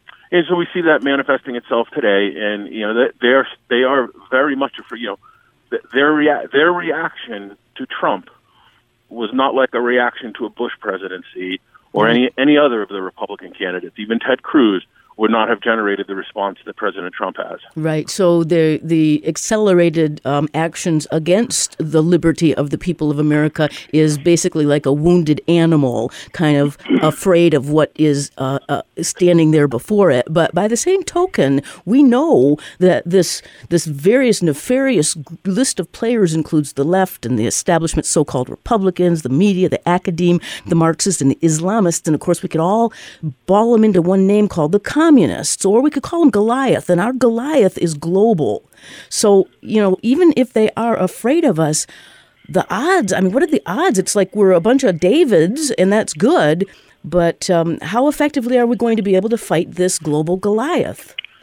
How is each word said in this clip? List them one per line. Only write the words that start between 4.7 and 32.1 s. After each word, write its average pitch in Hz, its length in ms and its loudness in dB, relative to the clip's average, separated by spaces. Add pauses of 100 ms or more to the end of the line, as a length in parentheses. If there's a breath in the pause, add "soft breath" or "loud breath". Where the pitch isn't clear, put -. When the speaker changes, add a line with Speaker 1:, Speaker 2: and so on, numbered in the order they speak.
Speaker 1:
afraid, 117 240 -16
you 113 60 -8
know, 98 120 -10 (520 soft breath)
th-, 120 100 -6 (120)
their 143 200 2
rea-, 147 380 0
their 156 200 2
reaction 160 840 -8 (200)
to 262 100 -10
Trump 127 420 -4 (800 soft breath)
was 113 240 -8
not 131 220 0
like 131 180 0
a 120 80 -2
reaction 123 520 -2
to 113 120 -8
a 104 60 -10
Bush 117 280 -8
presidency 92 800 -10 (320 soft breath)
or 107 120 0
Speaker 2:
Right. 113 80 2
Speaker 1:
any, 120 260 2
any 147 200 4
other 123 260 2
of 95 60 -10
the 98 120 -8
Republican 95 500 -12
candidates. 90 460 -10
Even 107 220 -6
Ted 127 240 -4
Cruz 104 420 2 (320 soft breath)
would 107 140 0
not 110 160 0
have 107 140 -2
generated 104 460 -2
the 101 60 -10
response 98 520 -8
that 101 100 -16
President 92 380 -8
Trump 92 240 -8
has. 87 200 -10 (200)
Speaker 2:
Right. 156 320 -4
So 175 340 2
the, 156 400 0
the 156 420 0
accelerated, 170 1000 0
um, 143 280 0
actions 156 560 -2
against 175 680 -2
the 156 260 0
liberty 165 500 2
of 143 160 -2
the 151 80 -4
people 156 320 -4
of 143 80 -2
America 151 520 0 (240 loud breath)
is 151 240 2
basically 165 480 0
like 147 200 0
a 135 60 2
wounded 151 560 2
animal, 147 640 2 (220 loud breath)
kind 151 240 2
of 143 200 0 (120)
<clears throat> - 120 2
afraid 170 520 2
of 143 160 0
what 151 260 2
is, 143 420 0
uh, 135 300 -4
uh, 143 140 -4 (200)
standing 170 500 2
there 147 180 4
before 180 420 2
it. 123 180 2
But 160 240 0
by 185 140 0
the 233 80 0
same 370 260 0
token, 143 600 0 (240 loud breath)
we 262 180 4
know 240 540 4 (220 loud breath)